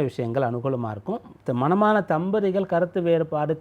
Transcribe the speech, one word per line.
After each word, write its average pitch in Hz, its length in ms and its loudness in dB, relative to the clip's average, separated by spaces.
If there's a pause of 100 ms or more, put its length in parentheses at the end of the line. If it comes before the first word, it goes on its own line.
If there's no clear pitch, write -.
விஷயங்கள் 123 400 -2
அனுகூலமா 120 460 -4
இருக்கும். 180 260 -6 (240)
த-, 127 180 -2
மனமான 208 340 4 (160)
தம்பதிகள் 190 600 0
கருத்து 175 360 0
வேறுபாடு, 160 520 0